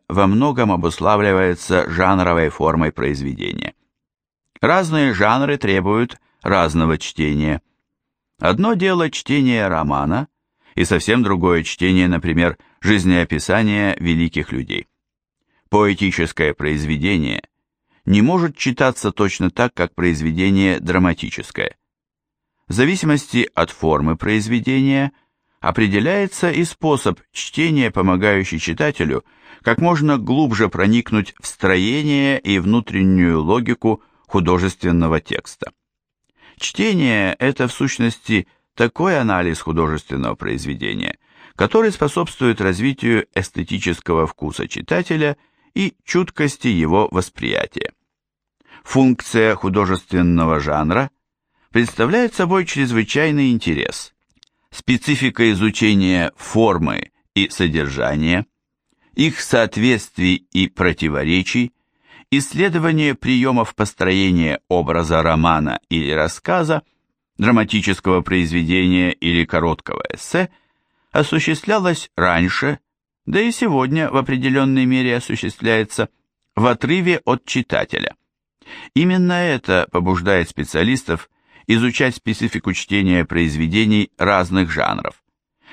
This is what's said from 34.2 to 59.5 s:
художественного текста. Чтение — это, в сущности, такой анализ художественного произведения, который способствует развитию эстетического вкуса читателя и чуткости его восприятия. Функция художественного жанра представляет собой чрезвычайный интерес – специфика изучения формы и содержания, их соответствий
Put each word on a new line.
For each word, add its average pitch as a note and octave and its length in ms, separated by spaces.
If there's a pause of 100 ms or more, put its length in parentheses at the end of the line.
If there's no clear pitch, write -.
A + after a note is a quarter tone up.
художественного F2 920
текста. - 520 (840)
Чтение — C3 800
это, C3 300
в - 40
сущности, A#2 760 (260)
такой D#3 460
анализ F2+ 400
художественного D2+ 760
произведения, G#1 840 (380)
который A3 380
способствует C#3 680
развитию A2+ 760
эстетического F2 880
вкуса - 400
читателя D#3 720 (380)
и F#3+ 200 (100)
чуткости D#3 600
его F2+ 460
восприятия. - 800 (920)
Функция A#2 720
художественного F2 1040
жанра D2+ 520 (600)
представляет C3 640
собой F#3 320
чрезвычайный C#3 840
интерес – - 600 (600)
специфика B2 800
изучения G2 840
формы E2+ 760 (220)
и G2 140
содержания, D2+ 960 (680)
их D3+ 260
соответствий G#2+ 1120